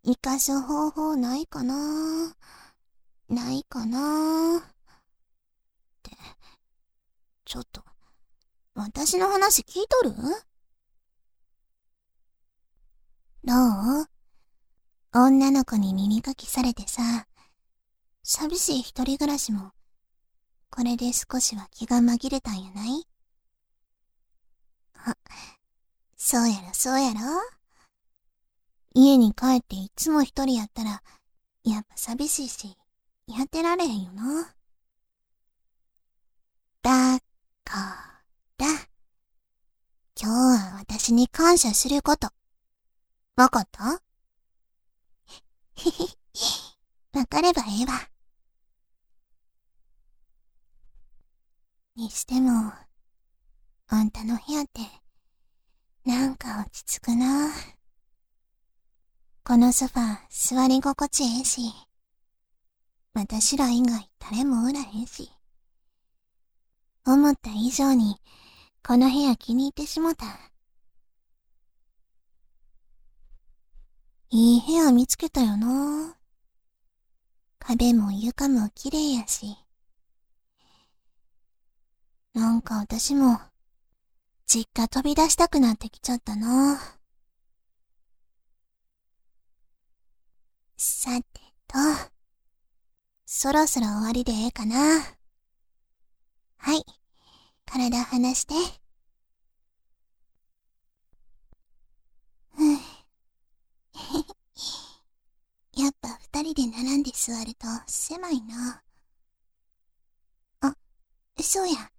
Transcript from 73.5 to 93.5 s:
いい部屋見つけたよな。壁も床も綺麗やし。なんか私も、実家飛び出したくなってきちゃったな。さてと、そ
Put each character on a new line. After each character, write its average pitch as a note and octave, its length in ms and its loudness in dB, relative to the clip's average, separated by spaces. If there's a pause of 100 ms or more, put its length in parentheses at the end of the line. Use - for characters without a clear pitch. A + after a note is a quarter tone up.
い A#3 280 6
い A#3+ 100 4
部 D#4 60 0
屋 D#4+ 180 6
見 B3 160 6
つ - 80 -2
け D#4+ 140 -6
た C4+ 120 0
よ G#3+ 140 2
な。 C#4+ 640 -2 (1400)
壁 A#3+ 340 2
も G#3 180 4
床 A#3 380 -4
も A3 260 2
綺 - 160 -10
麗 D4+ 220 0
や A#3 140 -2
し。 - 280 -8 (2750)
な A3+ 180 0
ん A#3 100 2
か A3 180 -6
私 A3+ 360 -4
も、 C4 240 4 (1040)
実 A3+ 280 -2
家 A3+ 160 0
飛 C4 120 -4
び D4 140 0
出 D#4 140 4
し - 80 2
た E4+ 100 4
く D4+ 140 2
な A#3+ 120 4
っ G#3+ 40 -6
て - 120 -14
き - 120 -20
ち - 100 -6
ゃ B3 40 -2
っ A#3+ 40 -6
た G#3+ 160 -10
な。 B3+ 420 2 (4000)
さ - 420 -4
て B3 60 -10 (420)
と、 C4+ 120 -4 (1500)
そ - 260 -4